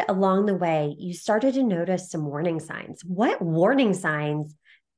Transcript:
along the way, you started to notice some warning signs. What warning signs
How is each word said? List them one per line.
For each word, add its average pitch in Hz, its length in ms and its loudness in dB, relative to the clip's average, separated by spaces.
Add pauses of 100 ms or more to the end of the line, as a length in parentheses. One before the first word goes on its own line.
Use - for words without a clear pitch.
along 190 380 4
the 202 100 2
way, 160 420 0
you 180 160 -8
started 226 420 0
to 269 80 2
notice 180 460 0
some 156 160 -4
warning 160 360 -2
signs. - 440 -12
What 208 360 0
warning 196 520 4
signs 151 640 -2 (420)